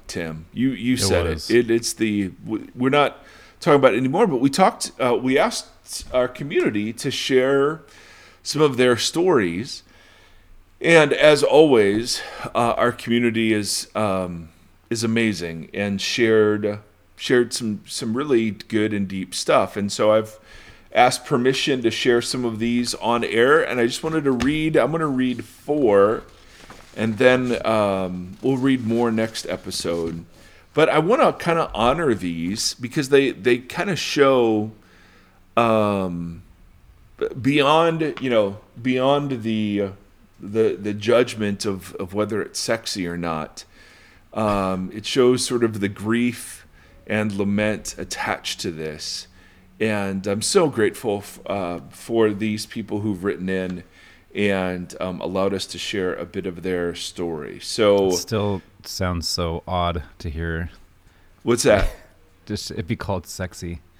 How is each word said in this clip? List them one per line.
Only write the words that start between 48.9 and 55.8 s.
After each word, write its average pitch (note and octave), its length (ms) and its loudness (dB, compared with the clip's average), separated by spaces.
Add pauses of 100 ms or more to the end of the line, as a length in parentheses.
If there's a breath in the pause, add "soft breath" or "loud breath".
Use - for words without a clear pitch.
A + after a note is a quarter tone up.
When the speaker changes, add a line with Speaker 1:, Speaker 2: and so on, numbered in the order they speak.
Speaker 1:
And G2+ 460 -2
I'm G2+ 160 -2
so F3 260 2
grateful G#2+ 500 0
f-, - 280 -14
uh, F2+ 340 -4 (100)
for A2+ 400 2
these G#2+ 360 -4
people G#2 340 -8
who've G2 240 -4
written F#2 240 -4
in F#2 340 -4 (520 soft breath)
and, F#2 640 -2
um, F2+ 200 -6
allowed F#2+ 320 -2
us F#2+ 140 -6
to - 120 -14
share F2+ 360 -4